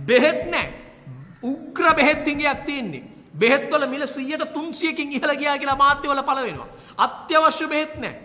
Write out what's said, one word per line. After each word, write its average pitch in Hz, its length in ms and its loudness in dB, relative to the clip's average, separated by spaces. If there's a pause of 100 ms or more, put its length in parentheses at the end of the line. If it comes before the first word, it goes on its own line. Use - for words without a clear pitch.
බෙහෙත් 254 440 4
නෑ. 247 180 -2 (760)
උග්‍ර 320 540 0
බෙහෙත් 294 300 4
හිඟයක් 294 400 0
තියෙන්නේ. 220 380 -6 (300)
බෙහෙත් 233 380 2
වල 294 160 2
මිල 277 200 -4
සීයට 294 460 -4
තුන්සියකින් 311 580 -4
ඉහළ 285 240 0
ගියා 285 220 0
කියලා 277 180 -2
මාධ්‍ය 285 340 4
වල 277 140 0
පළ 262 200 0
වෙනවා. 170 240 -8 (300)
අත්‍යවශ්‍ය 311 680 2
බෙහෙත් 302 300 -2
නෑ. 196 280 -8